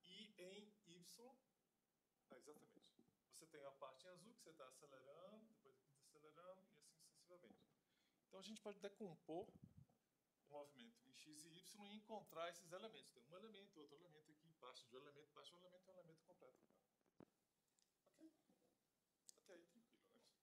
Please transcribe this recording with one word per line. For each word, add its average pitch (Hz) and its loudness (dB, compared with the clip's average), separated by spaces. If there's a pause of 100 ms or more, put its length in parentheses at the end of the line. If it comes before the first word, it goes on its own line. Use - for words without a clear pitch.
e 202 0
em 196 2 (140)
Y, 208 -4 (920)
ah, 135 -2
exatamente, 147 -4 (600)
você 160 -4
tem 143 0
a 139 6
parte 135 2
em 185 -4
azul 180 -6
que - -10
você 165 -4
tá 147 -2
acelerando, 151 -4
depois 139 -14
aqui - -20
desacelerando, 160 -4
e 190 -14
assim 147 -12
sucessivamente. - -8 (560)
Então, 190 2
a 190 4
gente 214 4
pode 202 6
decompor 196 8 (960)
o 139 -8
movimento 143 0
em 131 -14
x 151 -2
e 165 -4
y 202 -2
e 202 2
encontrar 180 8
esses 175 -2
elementos. 180 2
Tem 120 -8
um 147 -6
elemento, 196 -4
outro 143 -2
elemento 156 -10
aqui, 160 -14
parte 127 0
de 117 -8
um 131 4
elemento, 143 -4
parte 143 -2
de - -6
um - -8
elemento, 185 -10
um 190 -8
elemento 165 -8
completo. 143 -10 (1500)
Ok? 320 -4 (1120)
Até 190 -6
aí, 170 -6
tranquilo, - -18
né? - -18 (220)